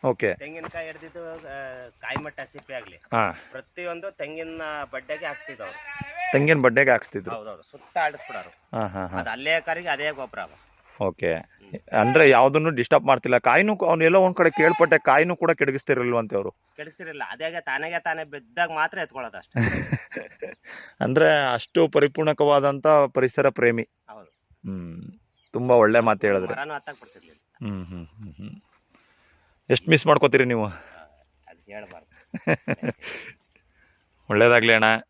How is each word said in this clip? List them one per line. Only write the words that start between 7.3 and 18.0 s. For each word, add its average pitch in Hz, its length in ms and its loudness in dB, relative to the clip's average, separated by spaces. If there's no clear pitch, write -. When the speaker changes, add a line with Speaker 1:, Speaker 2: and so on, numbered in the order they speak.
Speaker 2:
ಹೌದೌದು, 107 260 -16
ಸುತ್ತ - 360 -14
ಆಡಿಸ್ಬಿಡೋರು. 123 800 -8
Speaker 1:
ಹಾ, 110 80 -4
ಹಾ, 95 200 -8
ಹಾ. 90 120 -10
Speaker 2:
ಅದು 117 120 -8
ಅಲ್ಲೇ 147 300 -4
ಕರಿಗೆ 165 280 -8
ಅದೇ 147 220 -4
ಗೊಬ್ಬರ 131 280 -12
ಅದು. 82 280 -16
Speaker 1:
ಓಕೆ. 85 300 -2
Speaker 2:
ಹ್ಮ್. - 680 -6
Speaker 1:
ಅಂದ್ರೆ 135 300 6
ಯಾವ್ದನ್ನು 139 400 4
ಡಿಸ್ಟರ್ಬ್ 131 360 2
ಮಾಡ್ತಿಲ್ಲ. 127 320 2
ಕಾಯಿನೂ 185 380 2
ಕ-, 190 80 -4
ಅವ್ನು 165 200 2
ಎಲ್ಲೋ 180 160 6
ಒಂದ್ 185 140 2
ಕಡೆ 170 160 4
ಕೇಳ್ಪಟ್ಟೆ, 160 480 4
ಕಾಯಿನೂ 160 380 4
ಕೂಡ 165 140 0
ಕೆಡಗಿಸ್ತಿರಲ್ವಂತೆ 123 880 -2
ಅವ್ರು. 98 140 -4
Speaker 2:
ಕೆಡಿಸ್ತಿರಲಿಲ್ಲ. 156 800 -16
ಅದ್ಯಾಗೆ 160 300 -8
ತಾನಾಗೆ 156 400 -6